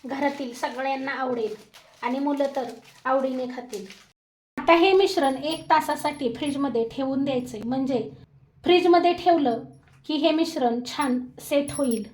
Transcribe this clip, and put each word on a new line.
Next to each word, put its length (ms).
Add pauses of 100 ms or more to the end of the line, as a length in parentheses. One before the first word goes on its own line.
घरातील 500
सगळ्यांना 580
आवडेल 420 (480)
आणि 160
मुलं 280 (100)
तर 140 (340)
आवडीने 420 (100)
खातील. 300 (720)
आता 160
हे 180
मिश्रण 440
एक 340
तासासाठी 680
फ्रीजमध्ये 560
ठेवून 320
द्यायचंय, 400
म्हणजे 360 (640)
फ्रीजमध्ये 500
ठेवलं 480 (440)
की 80
हे 180
मिश्रण 540
छान 320 (220)
सेट 320
होईल. 420